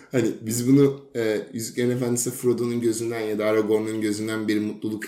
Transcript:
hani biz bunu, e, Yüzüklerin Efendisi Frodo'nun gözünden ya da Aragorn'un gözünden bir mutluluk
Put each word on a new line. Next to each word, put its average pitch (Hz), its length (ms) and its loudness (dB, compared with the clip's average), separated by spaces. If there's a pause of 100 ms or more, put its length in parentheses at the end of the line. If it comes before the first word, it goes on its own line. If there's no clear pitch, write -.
(120)
hani 113 180 2 (100)
biz 117 280 -2
bunu, 139 480 4
e, 107 360 0
Yüzüklerin 120 380 -2
Efendisi 123 400 -2
Frodo'nun 120 500 0
gözünden 117 400 -2
ya 107 180 -2
da 104 80 -2
Aragorn'un 110 540 2
gözünden 110 480 -2
bir 107 120 2
mutluluk 107 480 -4